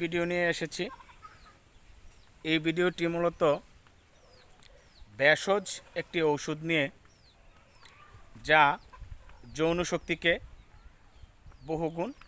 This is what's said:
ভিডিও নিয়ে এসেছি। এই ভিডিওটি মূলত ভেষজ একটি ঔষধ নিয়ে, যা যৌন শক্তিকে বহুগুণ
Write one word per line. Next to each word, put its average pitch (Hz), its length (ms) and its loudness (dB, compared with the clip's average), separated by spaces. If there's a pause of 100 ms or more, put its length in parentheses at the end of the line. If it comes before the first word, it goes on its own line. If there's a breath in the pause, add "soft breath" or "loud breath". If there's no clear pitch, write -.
ভিডিও 170 240 -2
নিয়ে 175 280 0
এসেছি। 170 300 -6 (1600)
এই 160 200 2
ভিডিওটি 170 480 0
মূলত 170 280 -2 (1800)
ভেষজ 156 480 4 (300)
একটি 170 240 -4 (120)
ঔষধ 151 280 -4 (100)
নিয়ে, 156 160 2 (1600)
যা 151 160 8 (920)
যৌন 165 260 2
শক্তিকে 170 500 0 (1400)
বহুগুণ 165 400 -4 (180)